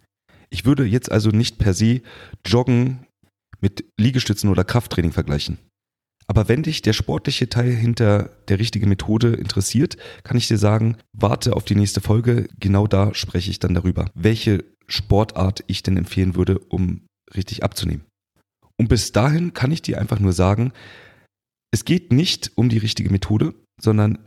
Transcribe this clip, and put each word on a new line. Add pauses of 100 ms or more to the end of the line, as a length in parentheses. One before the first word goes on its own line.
(480)
Ich
würde
jetzt
also
nicht
per
se (460)
Joggen (540)
mit (140)
Liegestützen
oder
Krafttraining
vergleichen. (680)
Aber
wenn
dich
der
sportliche
Teil
hinter (180)
der
richtigen
Methode
interessiert, (240)
kann
ich
dir
sagen, (160)
warte
auf
die
nächste
Folge. (100)
Genau
da
spreche
ich
dann
darüber,
welche (220)
Sportart
ich
denn
empfehlen
würde,
um (280)
richtig
abzunehmen. (720)
Und
bis
dahin
kann
ich
dir
einfach
nur
sagen, (960)
es
geht
nicht
um
die
richtige
Methode, (240)
sondern